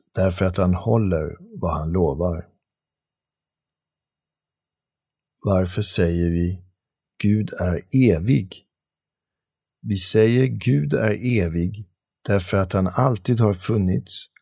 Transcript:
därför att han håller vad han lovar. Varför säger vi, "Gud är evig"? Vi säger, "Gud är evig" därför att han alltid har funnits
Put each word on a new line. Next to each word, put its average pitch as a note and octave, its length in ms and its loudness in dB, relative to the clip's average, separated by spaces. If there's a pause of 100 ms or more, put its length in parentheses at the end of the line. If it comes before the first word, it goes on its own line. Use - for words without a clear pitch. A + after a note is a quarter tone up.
(140)
därför F#2 300 0
att F2+ 120 0
han F2+ 180 2
håller F2+ 640 0 (240)
vad E2 180 -4
han D#2 140 -4
lovar. E2+ 560 -2 (3000)
Varför F#2 380 0
säger E2+ 480 0
vi, F2 340 -2 (580)
"Gud G#2 300 0
är F2+ 300 -4 (280)
evig"? F#2+ 560 -2 (1120)
Vi G#2+ 160 -4
säger, A#2 500 4
"Gud C3+ 460 0
är A2+ 480 0
evig" F2 500 -2 (360)
därför G2 300 0
att F#2+ 160 -2
han F#2+ 140 0
alltid B2 540 0
har G#2 140 4
funnits G2+ 720 -2 (160)